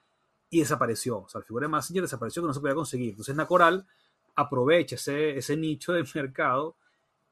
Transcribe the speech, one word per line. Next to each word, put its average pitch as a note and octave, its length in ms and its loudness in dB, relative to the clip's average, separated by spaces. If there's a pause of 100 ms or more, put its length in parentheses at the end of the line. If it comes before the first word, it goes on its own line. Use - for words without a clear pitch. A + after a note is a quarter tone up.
(500)
y E3 100 2
desapareció. A#2+ 600 0
O F#2+ 100 -14
sea, A2 100 -12
la F#2 60 -14
figura A#2+ 200 -4
de D#3 60 -4
Mazinger E3+ 320 -2
desapareció, B2+ 380 -6
que E3+ 60 -2
no D3 60 -2
se C3+ 80 -6
podía C#3+ 140 0
conseguir. B2+ 340 -4
Entonces A2 260 -8
Nacoral F3 500 4 (500)
aprovecha C#3 600 2
ese, C#3+ 420 -2
ese D3 200 -2
nicho D#3+ 360 -4
del E3+ 200 0
mercado C#3+ 640 -2 (560)